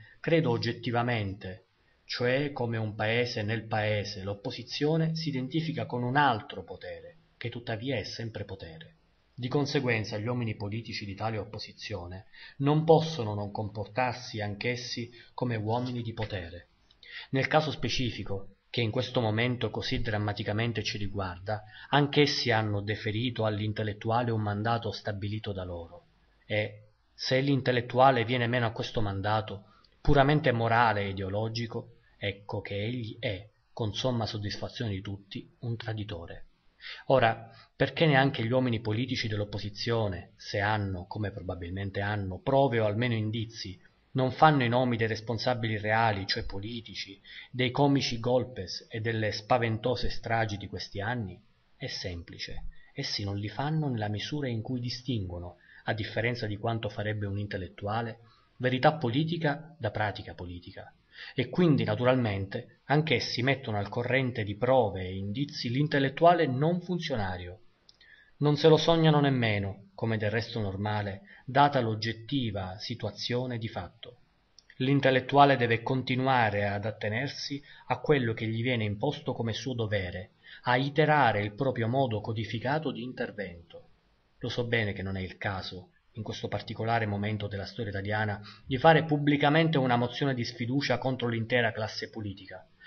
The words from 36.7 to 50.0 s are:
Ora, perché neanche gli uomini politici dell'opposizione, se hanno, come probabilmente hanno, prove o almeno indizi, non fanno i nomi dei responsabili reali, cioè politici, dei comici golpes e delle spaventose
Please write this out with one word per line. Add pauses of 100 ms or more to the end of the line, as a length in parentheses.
Ora, (260)
perché
neanche
gli
uomini
politici
dell'opposizione,
se
hanno,
come
probabilmente
hanno,
prove
o
almeno
indizi, (340)
non
fanno
i
nomi
dei
responsabili
reali,
cioè
politici, (300)
dei
comici
golpes
e
delle
spaventose